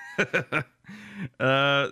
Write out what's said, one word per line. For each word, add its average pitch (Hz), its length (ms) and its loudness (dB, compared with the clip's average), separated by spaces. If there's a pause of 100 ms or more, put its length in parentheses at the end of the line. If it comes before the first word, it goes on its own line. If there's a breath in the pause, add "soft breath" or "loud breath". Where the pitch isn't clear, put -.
(180)
<laughs> 160 460 -2 (720 loud breath)
Uh, 139 540 4